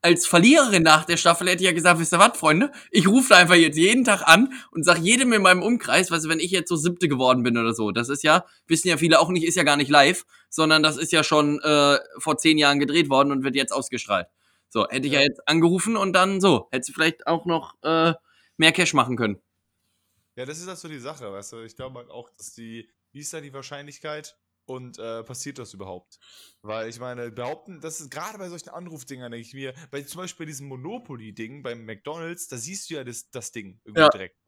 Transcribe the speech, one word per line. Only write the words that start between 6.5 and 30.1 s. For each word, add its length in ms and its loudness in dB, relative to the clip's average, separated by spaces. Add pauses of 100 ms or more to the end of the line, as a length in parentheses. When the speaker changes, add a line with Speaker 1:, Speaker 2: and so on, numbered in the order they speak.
Speaker 1:
jetzt 180 -4
so 60 -2
Siebte 320 -2
geworden 380 2
bin 120 0
oder 180 -2
so, 180 -4
das 160 -4
ist 160 -8
ja, 200 2 (220)
wissen 220 -2
ja 80 0
viele 240 4
auch 80 2
nicht, 180 -2
ist 80 -2
ja 80 -2
gar 140 2
nicht 120 -2
live, 380 4 (240)
sondern 320 2
das 140 0
ist 160 -6
ja 100 2
schon, 380 2
äh, 380 2 (200)
vor 200 -2
zehn 200 4
Jahren 220 2
gedreht 280 0
worden 220 2
und 140 -4
wird 100 -4
jetzt 180 -4
ausgestrahlt. 540 -6 (420)
So, 200 -2
hätte 180 -6
ich 60 -2
ja 80 2
Speaker 2:
Ja. 60 4
Speaker 1:
jetzt 200 -6
angerufen 500 0
und 160 -2
dann 280 2
so, 320 2
hättest 160 -6
du 60 -16
vielleicht 340 -2
auch 180 -2
noch, 360 -4
äh, 320 0 (420)
mehr 160 4
Cash 220 0
machen 220 0
können. 240 -4 (960)
Speaker 2:
Ja, 80 -12
das 140 -16
ist 80 -18
halt 120 -16
so 100 -18
die 100 -16
Sache, 340 -14
weißt 200 -16
du, 100 -20
ich 140 -20
glaube 240 -16
halt 100 -20
auch, 260 -20
dass 160 -20
die, 380 -20 (220)
wie 80 -20
ist 120 -14
da 80 -14
die 120 -20
Wahrscheinlichkeit? 840 -16 (340)
Und, 280 -14
äh, 260 -10
passiert 340 -14
das 140 -16
überhaupt? 460 -18 (420)
Weil 300 -10
ich 100 -18
meine, 320 -12
behaupten, 480 -14
das 220 -14
ist 80 -20
gerade 260 -14
bei 140 -14
solchen 180 -18
Anrufdingern, 640 -16
denk 140 -16
ich 80 -20
mir, 180 -12 (180)
bei, 120 -12
zum 180 -18